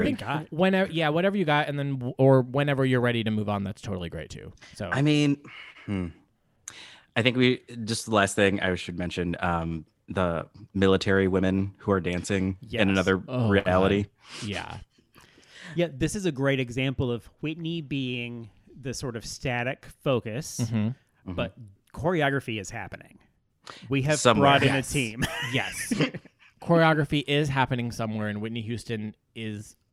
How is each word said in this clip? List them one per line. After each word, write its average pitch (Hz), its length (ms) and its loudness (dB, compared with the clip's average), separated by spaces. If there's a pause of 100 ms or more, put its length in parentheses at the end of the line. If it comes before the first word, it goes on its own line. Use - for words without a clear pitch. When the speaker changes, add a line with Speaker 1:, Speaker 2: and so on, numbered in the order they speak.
Speaker 1:
there - 40 0
Speaker 2:
you 127 60 -2
Speaker 3:
I - 20 -8
think - 40 -12
Speaker 2:
got. 143 320 -8
Speaker 3:
whenever, 190 400 2
yeah, 160 180 0
whatever 185 260 0
you 190 80 0
got, 147 240 2
and 143 100 -4
then 139 200 -2
w-, 123 200 -6
or 131 240 8
whenever 135 420 0
you're 127 160 4
ready 120 240 2
to 110 60 0
move 107 180 0
on, 101 160 -2
that's 98 180 -8
totally 90 260 -6
great 78 220 -10
too. - 220 -14 (220)
So 98 180 -8
Speaker 1:
I 135 100 0
mean, 147 360 4 (460)
hmm. 95 240 -4 (1080)
I 117 60 2
think 120 140 4
we, 127 240 4 (240)
just 110 220 -4
the 113 80 0
last 98 220 6
thing 98 240 4
I 92 140 0
should 87 240 -8
mention, 87 420 -2
um, 82 440 -2 (240)
the 87 380 -2 (280)
military 95 540 4
women 95 500 0
who - 140 -4
are 95 80 2
dancing 92 600 -2
in 113 80 -20
Speaker 2:
Yes. 113 120 0
Speaker 1:
another 95 340 4 (100)
Speaker 3:
Oh, 123 220 0
God. - 20 4
Speaker 1:
reality. 98 560 4 (380)
Speaker 3:
Yeah. 98 340 -8 (960)
Speaker 2:
Yeah, 170 180 0
this 160 220 -2
is 202 120 -4
a 165 60 0
great 135 280 0
example 131 500 -2
of 117 180 -6 (120)
Whitney 165 400 -6
being 123 680 -6 (300)
the 127 140 -8
sort 120 220 -8
of 107 100 -10
static 123 600 -6 (180)
focus, 120 580 -2
Speaker 3:
Mm-hmm. 117 140 -2
Speaker 1:
Mm-hmm. 107 560 -4
Speaker 2:
but 117 220 -6 (380)
choreography 139 680 0
is 92 100 -10
happening. - 480 -14 (720)
We 135 140 2
have 147 180 2
Speaker 1:
Somewhere. 123 320 6
Speaker 2:
brought 139 100 6
in 139 120 6
Speaker 3:
Yes. 135 160 -2
Speaker 2:
a - 20 -6
team. 123 320 -2 (140)
<laughs> 123 140 -6
Speaker 3:
Yes. 104 400 -4 (680)
Choreography 160 640 2
is 147 220 2
happening 127 440 0
somewhere, 110 360 -4
and 104 120 -4
Whitney 113 220 -6
Houston 107 520 -6 (200)
is 107 400 -10 (180)